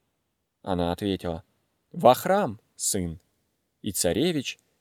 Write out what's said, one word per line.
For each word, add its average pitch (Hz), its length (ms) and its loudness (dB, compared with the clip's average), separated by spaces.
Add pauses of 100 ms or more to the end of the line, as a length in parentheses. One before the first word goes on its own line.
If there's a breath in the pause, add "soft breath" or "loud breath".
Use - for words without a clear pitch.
(640)
Она 87 300 0
ответила: 90 500 -4 (480)
"Во 131 240 6
храм, 185 460 -2 (160)
сын". 90 420 -4 (640)
И 104 80 -6
царевич, 123 680 0 (220)